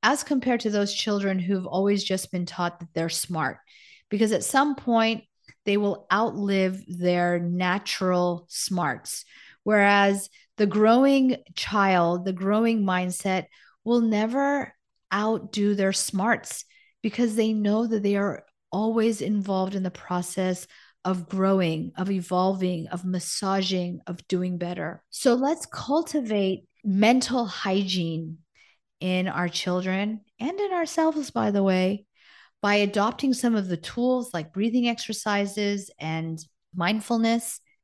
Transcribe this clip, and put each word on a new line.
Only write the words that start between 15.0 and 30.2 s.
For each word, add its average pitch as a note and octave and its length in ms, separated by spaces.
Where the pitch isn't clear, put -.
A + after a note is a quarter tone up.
outdo G#3 600
their F#3+ 200
smarts, - 720
because A3 340
they A3 180
know G#3+ 340
that G#3+ 160
they G3+ 140
are G3 280
always A3 500
involved F#3+ 520
in F#3+ 100
the F#3 60
process F3+ 800
of F#3 260
growing, F#3+ 680
of F#3+ 140
evolving, F#3 800
of F3+ 160
massaging, F#3 1000
of F3 220
doing F3+ 300
better. E3+ 520
So - 240
let's C4+ 320
cultivate A3+ 1000
mental A#3 600
hygiene F3+ 920
in F#3 280
our F3 220
children F#3+ 720